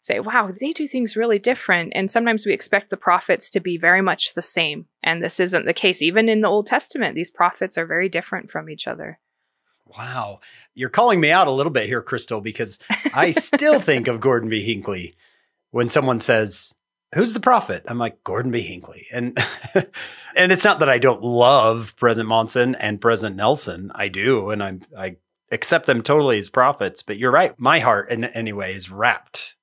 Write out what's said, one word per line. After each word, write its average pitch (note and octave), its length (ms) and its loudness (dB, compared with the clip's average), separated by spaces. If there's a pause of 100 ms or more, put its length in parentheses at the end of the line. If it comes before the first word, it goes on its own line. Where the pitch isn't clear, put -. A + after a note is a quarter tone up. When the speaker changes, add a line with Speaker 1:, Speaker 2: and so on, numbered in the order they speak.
Speaker 1:
say, G3+ 200 -4
"Wow, G#3+ 300 -2 (100)
they C#4+ 120 -4
do D#4 140 -6
things B3+ 300 -4
really A3 220 2
different." G3 580 0
And F#3+ 140 -2
sometimes A#3 340 0
we G3+ 80 0
expect - 380 -2
the F#3+ 80 -4
prophets F3+ 520 0
to - 100 0
be F3 180 -6
very F3 240 4
much F3 320 0
the F3 80 -6
same. D#3 420 -2 (180)
And E3 200 0
this F3 180 -2
isn't F3+ 240 2
the E3 80 0
case. - 300 0
Even G3+ 260 2
in G#3+ 140 4
the G#3 60 2
Old G#3 180 0
Testament, B3+ 480 -2
these F3 160 -8
prophets - 480 -2
are E3 80 -4
very E3+ 240 -2
different F3 400 -8
from D#3 180 -10
each D#3 180 -12
other. D#3+ 320 -12 (800)
Speaker 2:
Wow. A#2 420 -10 (340)
You're B2+ 160 -6
calling A3 300 4
me D3+ 100 4
out F3 160 6
a C#3+ 60 0
little C#3+ 200 0
bit A2+ 140 0
here, A#2 160 -4
Crystal, A2+ 400 -6
because G#2+ 360 -8 (360)
I D#3+ 160 2
still C#4+ 500 2
Speaker 1:
<laughs> F#3 80 -4
Speaker 2:
think B2+ 180 2
of A#2 140 -2
Gordon A#2 300 2
B. G#2+ 120 -2
Hinckley G2 520 -6 (560)
when A#2+ 180 0
someone C3 320 2
says, A2 540 0 (400)
"Who's A3+ 180 0
the A3 80 -4
prophet?" - 480 0
I'm A#2+ 100 -6
like, A#2 260 -6
"Gordon A#2 280 -4
B. A#2 80 -2
Hinckley." F2+ 520 -14
And, B2 260 -6 (360)
<laughs> - 0 - (640)
and F3+ 160 6
it's F#3 120 2
not G3 160 4
that D3+ 100 4
I B2 80 6
don't A#2+ 240 2
love A#2+ 760 4
President A2+ 320 2
Monson A#2 480 2
and G#2 240 -4
President A2 360 0
Nelson. G2 580 -2
I G2+ 140 -4
do. G2+ 420 0
And G#2 120 -4
I, F#2+ 160 -8 (180)
I F#3+ 200 -10 (360)
accept D#3+ 340 0
them A#2+ 160 2
totally C#3+ 360 2
as G2 120 -6
prophets. B2+ 520 0
But G#2 160 -10
you're B2 120 0
right. B2 280 4
My C3+ 200 4
heart, A2+ 320 2
in A#2 140 -4
any A2+ 280 -6
way, G2 220 -8
is F#2 160 -12
wrapped - 720 -4